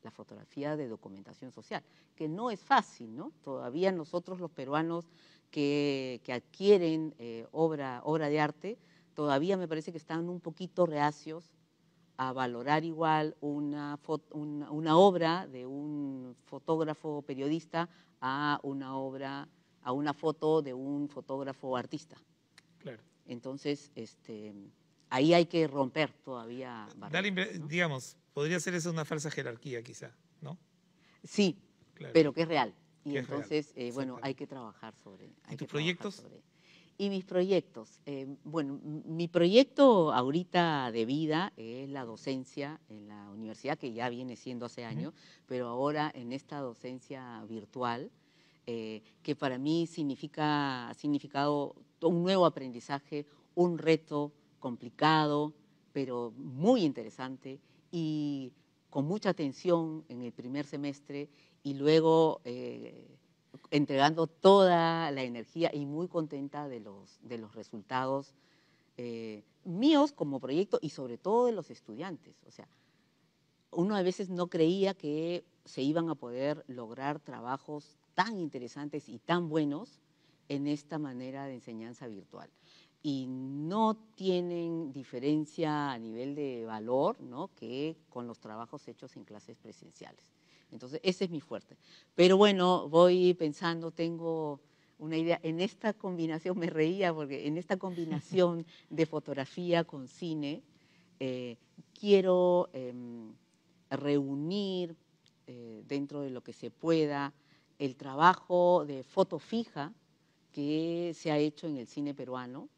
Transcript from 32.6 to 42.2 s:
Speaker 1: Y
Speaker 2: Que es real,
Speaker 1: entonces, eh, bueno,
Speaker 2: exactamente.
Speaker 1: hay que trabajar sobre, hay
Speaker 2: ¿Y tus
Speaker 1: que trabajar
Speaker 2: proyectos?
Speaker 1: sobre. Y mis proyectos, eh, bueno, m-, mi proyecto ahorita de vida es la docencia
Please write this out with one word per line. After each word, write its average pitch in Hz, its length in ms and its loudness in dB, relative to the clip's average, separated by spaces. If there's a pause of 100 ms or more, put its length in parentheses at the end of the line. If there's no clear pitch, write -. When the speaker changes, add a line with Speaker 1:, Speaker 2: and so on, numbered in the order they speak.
Speaker 1:
Y 143 80 -6
Speaker 2:
Que 139 60 -2
es 127 80 -4
real, 143 140 -4
Speaker 1:
entonces, 151 340 -4
eh, 123 180 -6
bueno, 131 220 -6
Speaker 2:
exactamente. 135 140 -8
Speaker 1:
hay 135 60 -4
que 143 120 -12
trabajar 113 560 -14
sobre, 95 220 -20 (200)
hay - 100 -12
Speaker 2:
¿Y - 20 -12
tus 143 100 -10
Speaker 1:
que - 0 -
trabajar - 20 -16
Speaker 2:
proyectos? 175 480 -4
Speaker 1:
sobre. - 260 -20 (560)
Y 202 120 -2
mis 190 140 -4
proyectos, 180 840 0
eh, 135 380 -10
bueno, 147 400 -4
m-, 151 220 -8
mi 165 200 -4
proyecto 190 840 8
ahorita 143 800 2
de 113 140 0
vida 156 500 0
es 123 320 -12
la 139 160 -8
docencia 135 840 -8